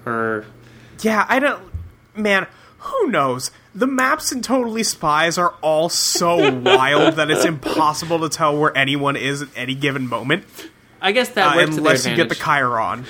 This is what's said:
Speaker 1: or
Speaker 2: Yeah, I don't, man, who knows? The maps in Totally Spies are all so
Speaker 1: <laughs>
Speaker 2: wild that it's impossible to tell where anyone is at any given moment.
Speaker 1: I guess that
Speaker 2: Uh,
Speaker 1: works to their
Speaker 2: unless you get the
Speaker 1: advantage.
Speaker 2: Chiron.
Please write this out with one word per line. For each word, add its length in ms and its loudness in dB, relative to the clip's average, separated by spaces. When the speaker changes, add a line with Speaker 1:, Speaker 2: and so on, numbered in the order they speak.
Speaker 1:
or 400 -2
Speaker 2:
Yeah, 260 0
I 120 0
don't, 220 0
man, 300 0
who 300 -2
knows? 440 0
The 140 -2
maps 440 -2
in 100 -6
Totally 420 -2
Spies 540 0
are 240 0
all 280 2
so 640 2
Speaker 1:
<laughs> 100 -4
Speaker 2:
wild 540 4
that 140 0
it's 140 2
impossible 760 0
to 100 -2
tell 280 0
where 200 2
anyone 400 0
is 240 -4
at 160 -10
any 180 -6
given 320 -2
moment. 380 -2
Speaker 1:
I 100 0
guess 180 0
that 240 2
Speaker 2:
Uh, 40 0
Speaker 1:
works 140 4
to 40 -4
their 40 -4
Speaker 2:
unless 140 2
you 100 -2
get 140 2
the 60 -4
Speaker 1:
advantage. 40 -8
Speaker 2:
Chiron. 720 0